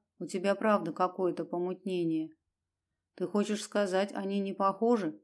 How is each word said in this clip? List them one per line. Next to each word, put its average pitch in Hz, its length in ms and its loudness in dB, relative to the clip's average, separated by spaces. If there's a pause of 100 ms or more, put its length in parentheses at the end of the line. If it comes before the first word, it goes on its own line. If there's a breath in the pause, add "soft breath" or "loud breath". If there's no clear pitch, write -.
(180)
у 175 80 -8
тебя 196 300 0
правда 196 360 2
какое-то 180 540 0
помутнение". 175 840 -2 (840)
"Ты 180 120 -4
хочешь 208 340 0
сказать, 202 520 0
они 196 260 -2
не 196 140 -2
похожи?" 196 720 2